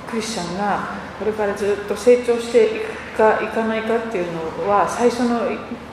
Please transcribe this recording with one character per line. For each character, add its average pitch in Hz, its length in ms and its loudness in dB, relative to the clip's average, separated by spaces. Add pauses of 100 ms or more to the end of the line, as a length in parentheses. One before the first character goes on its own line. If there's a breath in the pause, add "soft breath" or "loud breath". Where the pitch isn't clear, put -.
ク 233 100 -6
リ 220 60 -2
ス - 120 -6
チ 185 60 -4
ャ 170 140 -6
ン 185 40 -4
が 202 320 -2 (280)
こ 196 60 -8
れ 214 80 0
か 214 140 -2
ら 202 80 -2
ず 202 300 0
っ - 20 -
と - 100 -4
成 247 260 6
長 240 160 2
し - 140 -4
て 226 140 8
い - 20 2 (120)
く - 360 -10
か 214 260 4
い 214 60 -2
か 226 180 -2
な 220 120 -2
い 214 40 -2
か 226 140 0
っ 233 120 -4
て 196 100 -4
い 180 40 -2
う 170 100 -4
の 165 360 -4
は、 202 180 4
最 240 220 2
初 240 180 2
の 233 220 0 (440)